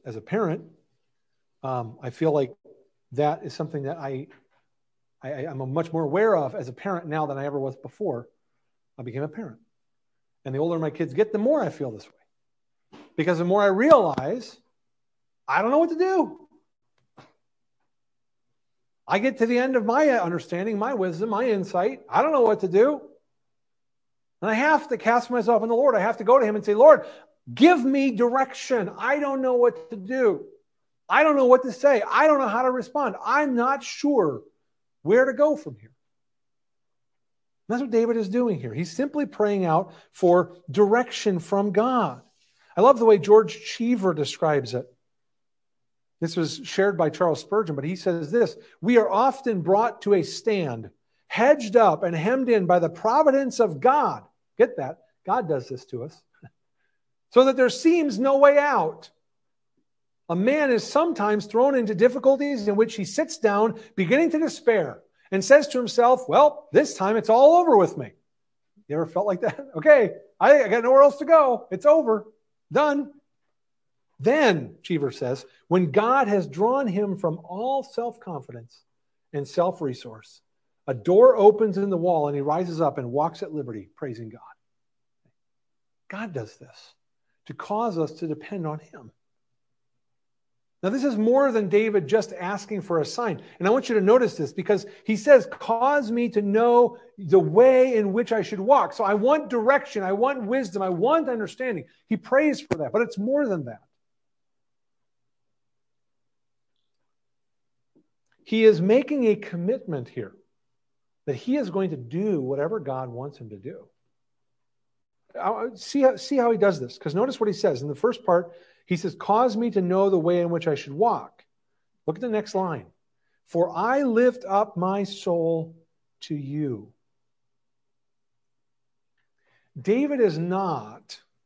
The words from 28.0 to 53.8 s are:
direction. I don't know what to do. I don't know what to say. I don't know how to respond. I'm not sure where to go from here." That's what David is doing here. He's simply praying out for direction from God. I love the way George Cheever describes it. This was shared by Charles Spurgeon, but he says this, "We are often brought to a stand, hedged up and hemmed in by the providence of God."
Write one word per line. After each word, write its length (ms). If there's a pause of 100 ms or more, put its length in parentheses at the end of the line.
direction. 880
I 200
don't 220
know 140
what 340
to 80
do. 480 (640)
I 140
don't 140
know 100
what 160
to 100
say. 300
I 240
don't 120
know 100
how 160
to 60
respond. 540
I'm 300
not 280
sure 600 (580)
where 240
to 80
go 240
from 240
here." 140 (1800)
That's 100
what 100
David 280
is 100
doing 320
here. 140
He's 180
simply 320
praying 400
out 300 (180)
for 460 (120)
direction 680
from 340
God. 480 (560)
I 60
love 160
the 80
way 100
George 480
Cheever 480
describes 640
it. 100 (1400)
This 160
was 280
shared 340
by 120
Charles 280
Spurgeon, 380
but 80
he 100
says 380
this, 240 (240)
"We 180
are 100
often 540
brought 400
to 120
a 100
stand, 640 (380)
hedged 480
up 260
and 120
hemmed 340
in 180
by 140
the 100
providence 720
of 180
God." 460 (320)